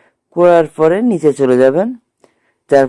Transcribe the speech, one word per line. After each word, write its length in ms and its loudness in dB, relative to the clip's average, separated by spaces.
করার 320 2
পরে 200 0
নিচে 280 0
চলে 240 0
যাবেন। 240 0
যার 180 2